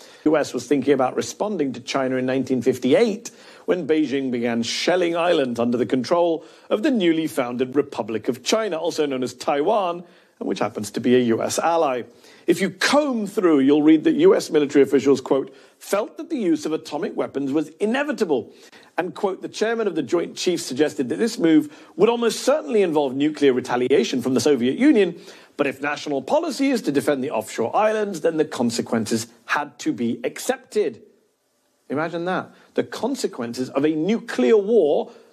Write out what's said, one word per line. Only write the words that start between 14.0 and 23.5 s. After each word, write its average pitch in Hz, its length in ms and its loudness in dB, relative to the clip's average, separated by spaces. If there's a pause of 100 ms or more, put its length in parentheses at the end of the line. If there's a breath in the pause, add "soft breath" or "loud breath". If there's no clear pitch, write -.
that 160 120 4
U 175 180 8
S - 160 -2
military 147 320 4
officials, 131 400 4
quote, - 320 -2 (240 loud breath)
"felt - 400 -4
that 311 100 -14
the 320 80 -6
use 170 300 0
of 156 80 -2
atomic 156 420 -8
weapons 139 360 -4
was 156 160 -2 (120)
inevitable." 214 720 -2 (460 loud breath)
And, 175 160 -6
quote, 190 260 -4
"The 165 80 -10
chairman 226 380 -2
of 180 80 -2
the 151 80 -2
Joint 165 340 -2
Chiefs 175 260 -2
suggested 139 460 -2
that - 80 -4
this 220 220 -2
move 156 360 4 (220 loud breath)
would 208 140 4
almost 233 300 -2
certainly 254 420 2
involve 147 340 0
nuclear 143 380 2